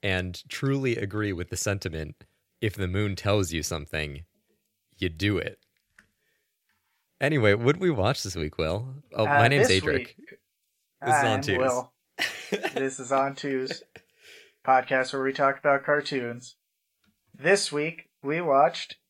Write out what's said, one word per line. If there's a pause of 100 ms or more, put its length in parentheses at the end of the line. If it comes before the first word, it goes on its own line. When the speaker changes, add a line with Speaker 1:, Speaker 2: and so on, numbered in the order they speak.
Speaker 1:
and
truly
agree
with
the
sentiment: (380)
if
the
moon
tells
you
something, (760)
you
do
it. (1600)
Anyway,
what
did
we
watch
this
week,
Will? (180)
Oh,
Speaker 2:
Uh,
Speaker 1:
my
name's
Speaker 2:
this
Speaker 1:
Adric.
Speaker 2:
week, (920)
Speaker 1:
This
is
On
Speaker 2:
I'm
Speaker 1:
Twos.
Speaker 2:
Will. (240)
Speaker 1:
<laughs>
Speaker 2:
This
is
On
Twos, (840)
podcast
where
we
talk
about
cartoons. (840)
This
week, (140)
we
watched (120)